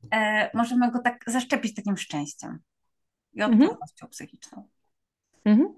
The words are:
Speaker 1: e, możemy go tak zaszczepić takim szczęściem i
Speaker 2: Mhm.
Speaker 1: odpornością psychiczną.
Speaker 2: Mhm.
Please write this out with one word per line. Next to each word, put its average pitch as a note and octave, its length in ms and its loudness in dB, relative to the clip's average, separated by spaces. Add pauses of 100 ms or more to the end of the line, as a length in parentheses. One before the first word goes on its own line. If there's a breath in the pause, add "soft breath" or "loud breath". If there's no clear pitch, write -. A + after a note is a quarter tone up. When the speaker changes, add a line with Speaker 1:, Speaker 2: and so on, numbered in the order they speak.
(140)
Speaker 1:
e, G#3+ 400 0
możemy A#3+ 380 0
go A#3+ 80 -4
tak A#3+ 280 -4
zaszczepić B3 480 -2
takim G3 220 -4
szczęściem - 640 -10 (720)
i - 80 -8
Speaker 2:
Mhm. A3 220 6
Speaker 1:
odpornością - 440 -4
psychiczną. - 600 -20 (800)
Speaker 2:
Mhm. A3 320 4